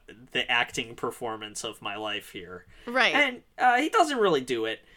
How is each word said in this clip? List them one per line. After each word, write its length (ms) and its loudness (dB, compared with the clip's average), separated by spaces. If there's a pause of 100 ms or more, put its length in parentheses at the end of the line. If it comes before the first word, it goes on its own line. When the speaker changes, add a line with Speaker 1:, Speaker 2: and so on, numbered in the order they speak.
(300)
Speaker 1:
the 180 -2
acting 460 -2
performance 680 -8
of 180 -10
my 140 -8
life 340 -6
here." 360 -14 (200)
Speaker 2:
Right. 260 2
Speaker 1:
And, 300 2 (160)
uh, 200 6
he 100 0
doesn't 300 4
really 220 4
do 260 -2
it, 180 -6 (120)